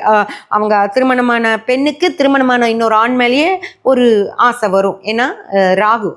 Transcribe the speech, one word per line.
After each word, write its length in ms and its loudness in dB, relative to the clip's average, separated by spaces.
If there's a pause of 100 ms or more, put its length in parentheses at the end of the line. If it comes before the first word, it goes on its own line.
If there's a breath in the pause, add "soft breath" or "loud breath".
அஹ், 220 2 (200 loud breath)
அவங்க 380 0
திருமணமான 760 0
பெண்ணுக்கு 500 -2
திருமணமான 540 2
இன்னொரு 260 0
ஆண் 200 2
மேலேயே 460 0 (220 loud breath)
ஒரு 540 2
ஆசை 320 0
வரும். 340 0
ஏன்னா, 240 -4 (260)
அஹ், 220 2
ராகு, 420 0